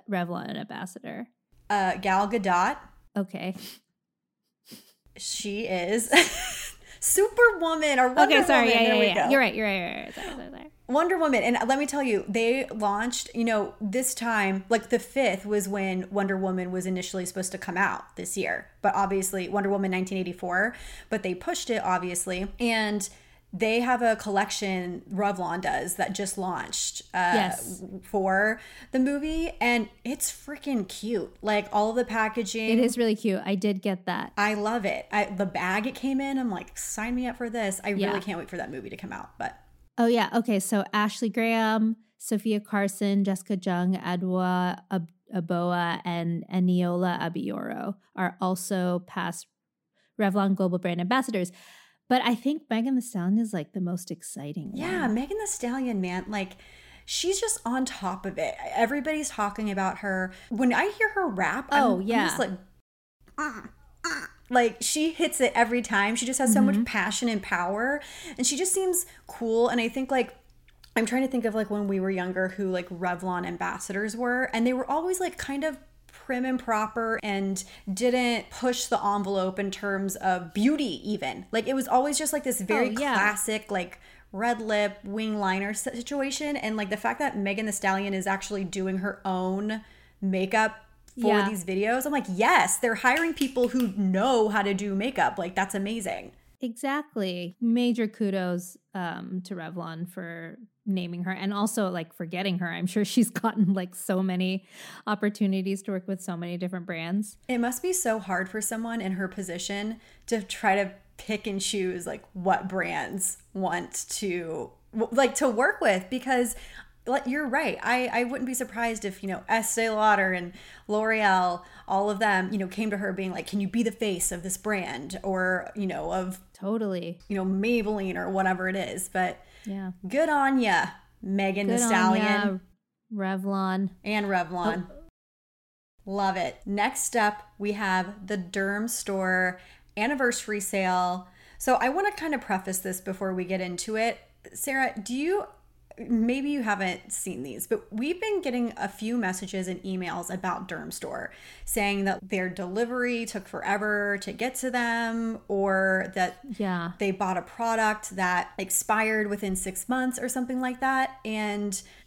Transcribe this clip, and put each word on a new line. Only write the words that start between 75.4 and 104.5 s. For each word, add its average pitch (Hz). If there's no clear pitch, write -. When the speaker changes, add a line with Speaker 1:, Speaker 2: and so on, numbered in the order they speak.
Speaker 2:
of 311
prim 254
and 262
proper 226
and 196
didn't 240
push 247
the 240
envelope 196
in 202
terms 196
of 180
beauty 240
even. 156
Like, 226
it 269
was 269
always 269
just, 302
like, 294
this 254
very 214
Speaker 1:
Oh, -
yeah. 277
Speaker 2:
classic, 208
like, 180
red 220
lip, 208
wing 214
liner 196
si-, -
situation. 277
And, 220
like, 208
the 208
fact 226
that 285
Megan 202
Thee 214
Stallion 196
is 190
actually 190
doing 190
her 190
own 190
makeup 196
for 226
Speaker 1:
Yeah. 202
Speaker 2:
these 190
videos, 208
I'm 285
like, 277
"Yes, 226
they're 226
hiring 302
people 247
who 247
know 214
how 208
to 202
do 196
makeup." 196
Like, 185
that's 190
amazing. 196
Speaker 1:
Exactly. 226
Major 233
kudos, 185
um, 180
to 196
Revlon 165
for 165
naming 175
her 190
and 196
also, 202
like, 170
for 175
getting 180
her. 175
I'm 170
sure 208
she's 220
<laughs> -
gotten, 208
like, 180
so 185
many 185